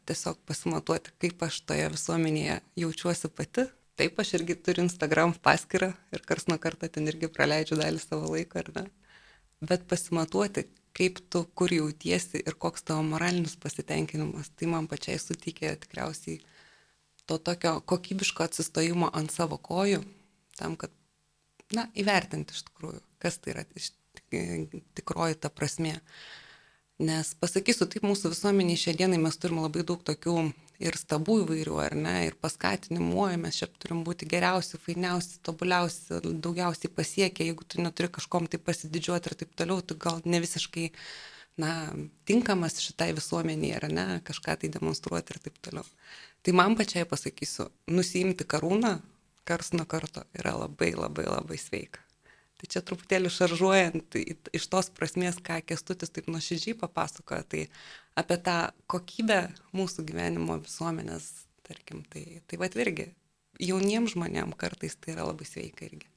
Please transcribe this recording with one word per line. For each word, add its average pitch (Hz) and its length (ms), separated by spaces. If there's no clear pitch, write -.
tiesiog - 420
pasimatuoti, 165 720
kaip 175 320
aš - 160
toje 151 260
visuomenėje 156 680
jaučiuosi 170 580
pati. 247 380
Taip, - 240
aš 202 160
irgi 170 240
turiu 175 240
Instagram 165 560
paskyrą 180 540
ir - 160
karts 160 220
nuo 175 100
karto 165 320
ten 151 160
irgi 160 240
praleidžiu 156 480
dalį 156 240
savo 156 300
laiko, 165 260
ar 156 160
ne? 185 100
Bet 180 260
pasimatuoti, 185 800
kaip 180 260
tu 175 140
kur 180 160
jautiesi 160 720
ir 160 140
koks - 240
tavo 156 220
moralinis 165 500
pasitenkinimas, 156 1000
tai 165 160
man 160 200
pačiai 160 300
suteikė 160 540
tikriausiai 156 560
to 160 80
tokio 170 480
kokybiško 180 580
atsistojimo 165 720
ant 156 180
savo 151 260
kojų, 185 440
tam, 165 180
kad, - 160
na, 226 200
įvertinti 190 640
iš - 100
tikrųjų, - 320
kas 170 180
tai - 160
yra - 100
iš, - 160
tikroji 165 420
ta 151 140
prasmė. 160 420
Nes 156 300
pasakysiu 190 480
taip, 214 160
mūsų 196 280
visuomenėj 185 500
šiai 165 160
dienai 185 220
mes 160 200
turim 170 220
labai 160 240
daug 175 180
tokių 156 300
ir 165 160
stabų 196 460
įvairių, 160 380
ar - 160
ne, 160 160
ir - 140
paskatinimų, 175 840
"Oi, 175 160
mes 170 160
čia 170 100
turim 170 240
būti 170 240
geriausi, 180 520
fainiausi, 180 640
tobuliausi, 175 760
daugiausiai 170 720
pasiekę, 180 520
jeigu 165 200
tu - 160
neturi 175 280
kažkom 170 400
tai 165 120
pasididžiuoti" 170 680
ir 160 120
taip - 140
toliau, 175 260
tu 165 160
gal 165 280
ne 170 160
visiškai, 165 460
na, 160 140
tinkamas 196 560
šitai 165 320
visuomeniai, 156 640
ar 151 120
ne, 170 160
kažką - 360
tai 160 80
demonstruoti - 640
ir - 80
taip - 180
toliau. - 240
Tai 180 160
man 208 200
pačiai 180 280
pasakysiu, - 600
nusiimti 180 640
karūną 185 460
karts 170 260
nuo 165 120
karto - 380
yra - 240
labai, 85 380
labai, - 320
labai 156 300
sveika. - 440
Tai - 120
čia 180 120
truputėlį 185 480
šaržuojant 175 880
į-, - 200
iš - 120
tos 185 200
prasmės, 180 480
ką 170 240
Kęstutis 175 520
taip 165 160
nuoširdžiai 170 480
papasakojo, - 680
tai 156 180
apie 175 200
tą 175 200
kokybę 190 520
mūsų 180 280
gyvenimo 165 560
visuomenės, 165 720
tarkim, - 400
tai, 160 400
tai 170 160
vat 185 160
irgi 190 340
jauniem 196 480
žmonėm 170 480
kartais 170 400
tai - 160
yra 165 160
labai 156 160
sveika - 400
irgi. - 320